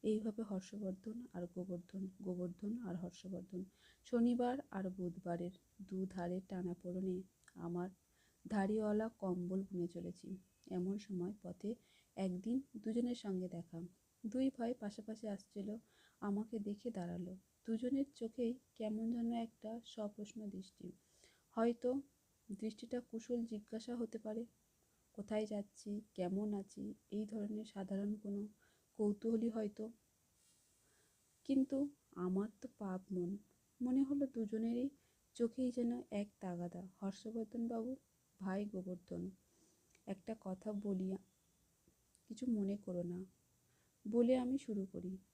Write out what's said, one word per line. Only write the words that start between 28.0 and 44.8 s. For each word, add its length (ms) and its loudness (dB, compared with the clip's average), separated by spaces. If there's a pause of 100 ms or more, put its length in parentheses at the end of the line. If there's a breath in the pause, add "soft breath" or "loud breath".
কোনো 260 -4 (580 soft breath)
কৌতূহলী 500 4
হয়তো। 340 -2 (1600 soft breath)
কিন্তু 340 4 (380)
আমার 420 2
তো 100 -12 (100)
পাপ 240 -2 (100)
মন। 180 0 (520)
মনে 220 4
হলো 220 2
দুজনেরই 600 0 (480 soft breath)
চোখেই 360 2
যেন 200 2 (200)
এক 160 0 (120)
তাগাদা। 440 -4 (120)
"হর্ষবর্ধন 720 -4
বাবু, 240 -2 (480)
ভাই 260 0
গোবর্ধন, 560 -4 (840 soft breath)
একটা 320 -6
কথা 340 -4
বলি, 340 0 (1200)
কিছু 180 -6
মনে 300 4
করো 260 -2
না," 160 -2 (840 soft breath)
বলে 320 8
আমি 200 4
শুরু 280 0